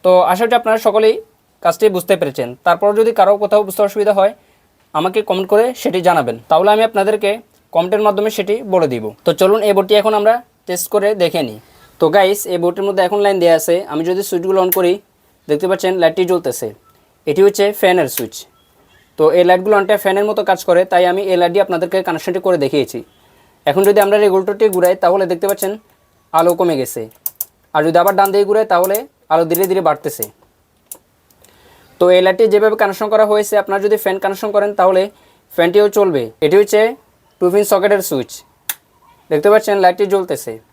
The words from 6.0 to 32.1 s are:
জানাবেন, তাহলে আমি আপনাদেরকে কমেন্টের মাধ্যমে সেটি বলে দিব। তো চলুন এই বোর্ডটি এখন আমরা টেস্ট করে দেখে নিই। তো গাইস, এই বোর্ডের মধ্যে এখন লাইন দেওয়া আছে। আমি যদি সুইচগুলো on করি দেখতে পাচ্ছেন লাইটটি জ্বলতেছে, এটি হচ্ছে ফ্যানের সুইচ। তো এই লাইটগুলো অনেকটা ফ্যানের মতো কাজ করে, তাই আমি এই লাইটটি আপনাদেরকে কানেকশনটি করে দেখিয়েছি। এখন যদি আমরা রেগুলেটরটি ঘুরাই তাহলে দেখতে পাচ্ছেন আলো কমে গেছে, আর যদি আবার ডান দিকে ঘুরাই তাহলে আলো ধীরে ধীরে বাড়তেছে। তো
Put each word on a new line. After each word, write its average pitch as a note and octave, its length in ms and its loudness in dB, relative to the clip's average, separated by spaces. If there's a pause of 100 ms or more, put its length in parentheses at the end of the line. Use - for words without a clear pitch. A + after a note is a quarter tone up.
জানাবেন, B2+ 280 0 (140)
তাহলে E3+ 240 4
আমি G#3+ 140 2
আপনাদেরকে G#3 420 -2 (440)
কমেন্টের F#3 320 0
মাধ্যমে G#3 300 0
সেটি G3+ 180 -2 (180)
বলে E3+ 200 2
দিব। A2+ 120 -6 (220)
তো E3+ 40 2 (100)
চলুন G3+ 280 2
এই G3+ 80 2
বোর্ডটি G3 240 0
এখন G#3+ 180 0
আমরা G#3+ 160 2 (320)
টেস্ট - 280 -6
করে G3+ 140 0 (140)
দেখে E3+ 260 -2
নিই। G#2+ 100 -14 (420)
তো D#3+ 40 2 (100)
গাইস, G3+ 260 2 (120)
এই F3 100 -2
বোর্ডের F3 260 -2
মধ্যে F#3+ 180 0
এখন G3+ 180 -2
লাইন G3 180 0
দেওয়া E3 180 4
আছে। E3+ 140 -2 (180)
আমি D3+ 160 -4
যদি F#3 200 -4
সুইচগুলো F#3+ 360 -2
on F#3 140 -2
করি F3+ 140 2 (560)
দেখতে D3+ 220 -2
পাচ্ছেন F#3+ 220 -2 (100)
লাইটটি E3 280 0
জ্বলতেছে, C#3+ 360 -4 (600)
এটি D3+ 200 -2
হচ্ছে G3+ 180 2 (160)
ফ্যানের F3+ 340 2
সুইচ। A2+ 200 -8 (840)
তো D#3 60 4 (140)
এই F3 100 4
লাইটগুলো F#3 300 2
অনেকটা G3+ 260 0
ফ্যানের G3 260 0
মতো G#3 100 -4 (100)
কাজ F3+ 180 0
করে, F3 120 4 (120)
তাই F3+ 200 4
আমি G3 100 -4 (100)
এই F3+ 80 2
লাইটটি F3 240 0
আপনাদেরকে F3+ 420 -4
কানেকশনটি F3 400 -4
করে F3+ 180 2
দেখিয়েছি। C3 340 -2 (720)
এখন F3+ 180 -2
যদি G#3 160 4
আমরা G3+ 200 0
রেগুলেটরটি G3 500 0
ঘুরাই F3+ 200 2 (100)
তাহলে F#3+ 280 2
দেখতে F3 180 -4
পাচ্ছেন G3 220 -4 (680)
আলো E3+ 200 2
কমে F3 220 0
গেছে, B2 220 -8 (720)
আর D3+ 120 2
যদি E3 160 0
আবার G3 160 2
ডান G3 140 2
দিকে G3+ 180 2
ঘুরাই A3 240 0
তাহলে F#3 240 0 (340)
আলো E3 180 2
ধীরে E3+ 200 0
ধীরে F#3+ 180 0
বাড়তেছে। D3 360 -4 (1800)
তো F3 40 4 (120)